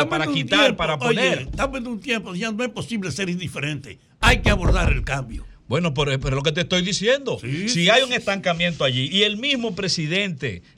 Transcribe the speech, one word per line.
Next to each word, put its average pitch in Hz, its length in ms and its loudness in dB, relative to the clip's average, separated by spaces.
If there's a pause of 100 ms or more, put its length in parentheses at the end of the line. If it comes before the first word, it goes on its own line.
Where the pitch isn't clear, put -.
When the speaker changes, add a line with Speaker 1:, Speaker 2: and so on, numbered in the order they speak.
Speaker 1:
estamos 143 100 2
Speaker 2:
para 311 140 2
Speaker 1:
en - 40 -2
un 147 60 0
Speaker 2:
quitar, 190 240 2
Speaker 1:
tiempo, 240 180 4
Speaker 2:
para 160 200 0
Speaker 1:
oye, 185 100 -6
Speaker 2:
poner. 233 320 2
Speaker 1:
estamos 269 400 -4
en 233 80 -8
un 233 120 -6
tiempo, 214 360 -4
ya 220 160 -4
no 214 120 -4
es 247 60 -2
posible 196 420 -6
ser 196 160 -4
indiferente. 151 680 -6 (240)
Hay 233 220 4
que 214 80 4
abordar 190 400 4
el - 120 0
cambio. - 440 -6 (200)
Speaker 2:
Bueno, 156 280 0
pero, 139 240 0
pero 135 160 -2
lo 139 80 -2
que 160 80 2
te 165 100 0
estoy 180 220 2
diciendo, 202 580 0
Speaker 1:
Sí, 139 220 -4
Speaker 2:
si 220 60 -2
Speaker 1:
sí, 170 200 2
Speaker 2:
hay 240 140 8
un 254 60 -2
Speaker 1:
sí. 254 40 -2
Speaker 2:
estancamiento 175 680 0
allí, 131 280 2
y 196 120 4
el 208 140 0
mismo 233 360 -2
presidente 170 880 -2 (160)